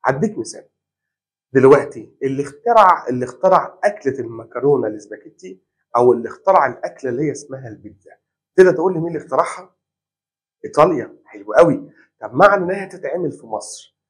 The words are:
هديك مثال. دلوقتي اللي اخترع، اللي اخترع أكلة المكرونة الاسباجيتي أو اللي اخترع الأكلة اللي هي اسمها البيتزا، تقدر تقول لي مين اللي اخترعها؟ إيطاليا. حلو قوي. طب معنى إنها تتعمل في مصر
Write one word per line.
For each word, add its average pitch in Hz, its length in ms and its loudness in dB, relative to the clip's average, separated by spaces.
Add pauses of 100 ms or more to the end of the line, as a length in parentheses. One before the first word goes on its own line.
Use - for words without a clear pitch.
هديك 151 320 -2
مثال. - 280 -12 (880)
دلوقتي 131 680 4
اللي 135 200 -4
اخترع، 190 640 2
اللي 123 180 -4
اخترع 185 580 0
أكلة 139 360 -4
المكرونة 120 680 -2
الاسباجيتي 107 760 -16 (340)
أو 123 180 4
اللي 113 160 -4
اخترع 180 380 0
الأكلة - 440 -10
اللي 127 120 -6
هي 143 80 -4
اسمها 131 360 -16
البيتزا، - 440 -20 (440)
تقدر 185 160 8
تقول 175 220 0
لي 160 60 -4
مين 165 80 -6
اللي 160 180 -8
اخترعها؟ 170 500 -4 (920)
إيطاليا. 147 600 0
حلو 104 280 -14
قوي. 156 360 4 (320)
طب 110 120 -12
معنى 196 300 2
إنها 190 220 -6
تتعمل 165 460 -8
في - 160 -20
مصر - 500 -14 (120)